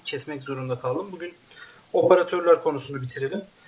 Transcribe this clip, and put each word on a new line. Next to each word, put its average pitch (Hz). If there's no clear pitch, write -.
kesmek 139
zorunda 131
kaldım. 170
Bugün 175
operatörler 170
konusunu 139
bitirelim. 139